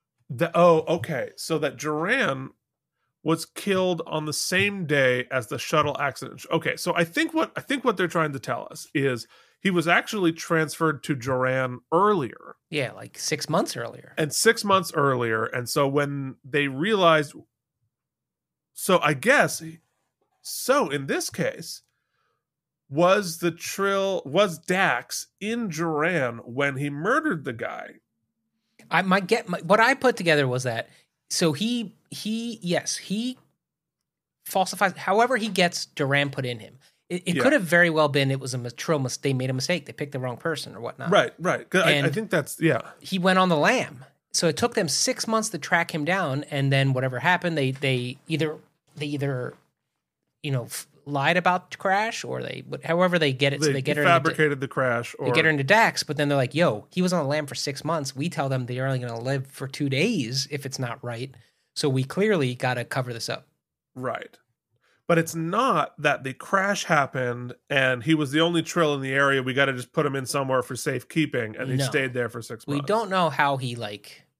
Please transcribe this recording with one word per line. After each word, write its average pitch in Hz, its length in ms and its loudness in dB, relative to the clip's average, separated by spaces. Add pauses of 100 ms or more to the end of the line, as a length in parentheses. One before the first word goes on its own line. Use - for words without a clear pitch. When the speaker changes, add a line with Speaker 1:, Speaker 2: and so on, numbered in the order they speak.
(300)
Speaker 1:
that, 143 240 -2
oh, 170 340 8
okay, 156 480 -2
so - 240 -2
that 135 180 -2
Duran 151 760 -2 (720)
was 160 220 0
killed 185 600 0
on 156 200 -4
the 151 80 -4
same 196 520 0
day 127 460 4
as 127 160 -2
the 139 100 -6
shuttle 147 420 2
accident. 135 520 -6
Okay, 160 240 0
so - 200 -2
I 170 80 4
think 302 300 -2
what, 320 220 0
I - 60 -6
think 262 220 -4
what 220 140 0
they're 180 100 0
trying 160 260 0
to 135 60 -8
tell - 300 -6
us - 240 -16
is 135 340 0 (320)
he 190 120 -2
was 170 160 2
actually 185 460 2
transferred 160 680 -2
to 151 120 -2
Duran 127 640 -2 (120)
earlier. 180 640 2 (140)
Speaker 2:
Yeah, 135 220 -4
like, 104 260 -18
six - 320 -4
months 180 260 0
earlier. - 420 -10
Speaker 1:
And 156 160 -2
six 226 300 2
months 190 300 2
earlier, 123 520 2
and 123 220 -6
so 143 200 2
when 139 560 -2
they 143 240 0
realized, 160 680 2 (1400)
so - 280 2
I 151 120 2
guess, 165 500 2 (800)
so 247 480 0
in 139 180 -4
this 311 220 -4
case, - 520 -6 (1080)
was 175 500 2
the 170 120 0
Trill, 196 760 -2
was 170 340 2
Dax 170 680 -2 (140)
in 226 280 -4
Duran 151 760 -2
when 135 320 -2
he 143 120 -4
murdered 190 540 -2
the 123 100 -4
guy? 110 420 -10 (920)
Speaker 2:
I, 165 120 2
my 190 180 2
get, 202 300 -2
my, 175 140 -4
what 196 180 6
I 254 140 6
put 254 200 2
together 151 320 4
was 127 160 -2
that, 117 240 -4 (420)
so 165 220 2
he, 220 440 -4 (140)
he, 226 520 -8
yes, 175 340 -2
he 240 420 -4 (1080)
falsifies, 190 500 0
however 226 400 2
he 220 140 -2
gets 180 380 0
Duran 143 420 0
put 135 160 -6
in 120 140 -6
him. 113 180 -18 (320)
It, - 160 -6
it 175 100 0
Speaker 1:
Yeah. 127 80 2
Speaker 2:
could 269 100 6
have 247 100 2
very 170 260 4
well 156 180 4
been 135 240 2
it 135 80 -2
was 131 140 -8
a 131 40 -4
mis-, 120 160 -8
Trill 156 260 0
mis-, 127 180 -4
they 139 160 0
made 127 160 -2
a 131 40 -2
mistake. 143 320 -2
They - 80 -14
picked 139 200 -8
the 139 60 -6
wrong 127 180 -6
person - 380 -6
or 98 40 -16
whatnot. 123 320 -8
Speaker 1:
Right, 160 280 4
right. 160 300 -4
'Cause 180 140 4
I, 160 60 4
I - 40 6
Speaker 2:
And 143 200 2
Speaker 1:
think 202 160 -4
that's, - 320 -2
yeah. 151 200 4 (200)
Speaker 2:
he 190 180 -4
went 185 200 4
on 185 100 4
the 165 80 4
lam. 185 480 0 (260)
So - 160 2
it 151 80 2
took - 200 -2
them 190 120 2
six - 400 -2
months 220 220 0
to 175 80 -6
track 170 360 0
him 151 120 -2
down, 151 400 -2
and 139 260 0
then 135 220 4
whatever 127 260 -2
happened, 175 380 2
they, 135 140 2
they 131 460 -2 (120)
either, 156 280 -2 (380)
they 147 120 -8
either, 139 460 -4 (880)
you 147 80 -6
know, 123 140 -2
f-, - 220 -12 (180)
lied 143 320 2
about 180 340 0
the - 60 -12
crash, 202 480 0
or 127 180 -8
they, - 240 -10
what, 135 160 -10
however 175 340 2
they 151 140 4
get 139 220 2
it, 139 80 -6
so 156 60 2
Speaker 1:
They 139 60 2
Speaker 2:
they 135 80 -2
get 147 140 0
her 147 80 2
into 175 80 6
Speaker 1:
fabricated 156 480 4
the 135 80 -4
crash, 123 500 -2
Speaker 2:
they 123 140 0
get 123 80 4
Speaker 1:
or 160 40 6
Speaker 2:
her 160 60 4
into 143 140 2
Dax, 196 400 4
but 143 140 -6
then 147 100 2
they're 127 100 2
like, 117 160 0
"Yo, 143 380 2
he 180 100 -2
was 180 120 2
on 170 100 0
the 135 60 -2
lam 147 180 -2
for 131 80 -12
six 139 300 -6
months. 151 280 -2
We 143 140 -4
tell 147 220 -2
them 127 160 -2
they're 123 200 -4
only 135 140 -2
gonna 120 220 -6
live 135 260 -4
for 135 220 -12
two 143 180 -4
days 135 640 -2
if 135 140 -8
it's 131 120 -8
not 120 240 -6
right. 120 320 -10 (440)
So 156 100 0
we 131 160 2
clearly 165 520 0
gotta 123 280 -2
cover 123 300 -6
this 113 160 -8
up." 113 180 -8 (480)
Speaker 1:
Right. 127 420 -8 (720)
But 170 100 4
it's 160 160 0
not 175 680 0
that 143 240 2
the 131 80 -6
crash 196 500 -2
happened 123 720 -2 (140)
and 131 340 0
he 160 100 2
was 151 180 0
the 156 100 2
only 170 200 2
Trill 156 320 0
in 139 60 -2
the 135 140 -4
area. 139 280 4
We 127 120 -4
gotta 135 180 2
just 123 220 -10
put 151 120 0
him 139 120 -2
in 131 80 -4
somewhere 131 360 0
for 127 140 -8
safekeeping, 127 800 -4
and 131 160 -6
he 131 60 0
Speaker 2:
No. 135 80 0
Speaker 1:
stayed 135 280 -2
there 120 140 -2
for 117 140 -12
six - 260 -14
Speaker 2:
We 143 80 -2
Speaker 1:
months. 143 140 -4
Speaker 2:
don't 214 200 0
know 180 200 2
how 143 260 2
he, 123 220 -6
like, 104 460 -12 (160)